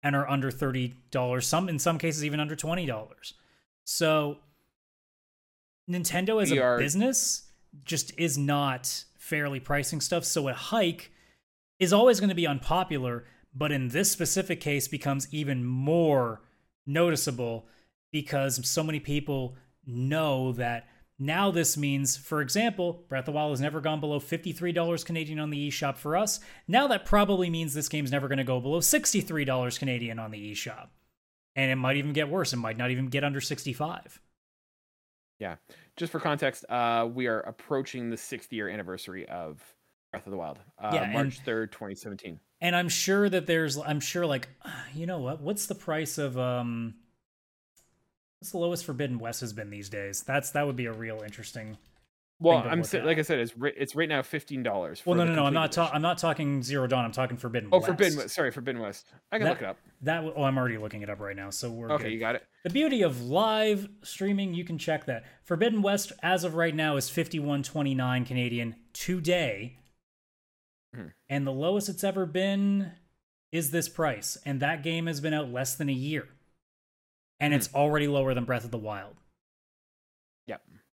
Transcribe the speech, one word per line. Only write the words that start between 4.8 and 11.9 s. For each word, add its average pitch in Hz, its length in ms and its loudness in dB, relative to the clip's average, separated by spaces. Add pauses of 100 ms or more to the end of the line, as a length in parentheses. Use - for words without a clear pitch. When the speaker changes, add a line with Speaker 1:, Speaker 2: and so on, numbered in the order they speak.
Speaker 1:
Nintendo 180 520 2
as 147 100 4
Speaker 2:
We 139 80 6
Speaker 1:
a 127 40 4
Speaker 2:
are 123 140 6
Speaker 1:
business 185 680 2 (400)
just - 340 -4
is 160 200 0
not 143 680 0 (140)
fairly 147 420 -2
pricing 143 420 -2
stuff. 165 240 0
So 143 220 0
a 131 60 -2
hike 175 580 0 (680)
is 185 140 6